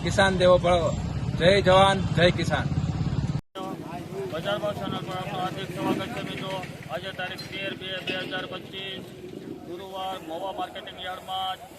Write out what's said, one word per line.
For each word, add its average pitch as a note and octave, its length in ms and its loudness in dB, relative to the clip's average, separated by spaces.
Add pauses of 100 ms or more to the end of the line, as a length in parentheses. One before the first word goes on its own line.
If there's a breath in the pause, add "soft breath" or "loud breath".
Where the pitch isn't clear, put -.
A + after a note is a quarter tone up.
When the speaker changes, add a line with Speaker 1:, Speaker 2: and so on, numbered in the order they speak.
Speaker 1:
કિસાન F#3+ 340 4
દેવો F3+ 200 8
ભવ, E3+ 360 4 (440)
જય F#3+ 240 8
જવાન, F#3+ 420 8 (120)
જય E3+ 160 8
કિસાન. C#3+ 360 0 (1600)
Speaker 2:
બજાર G3+ 280 -2
ભાવ G#3 120 -2
ચેનલ G3 260 -4
પર F#3 180 -6
આપનું F#3 260 -4
હાર્દિક - 300 -4
સ્વાગત - 360 -2
છે - 140 -6
મિત્રો. F#3+ 400 -6 (300)
આજે F3+ 200 -6
તારીખ F#3 280 -8
તેર F#3+ 340 -8
બે F#3 320 -8
બે F#3 120 -4
હજાર F#3 280 -6
પચીસ, F#3 560 -10 (600)
ગુરુવાર, F#3+ 540 -8 (100)
મહુવા F3+ 240 -6
માર્કેટિંગ F3+ 540 -8
યાર્ડમાં F#3 520 -4 (220)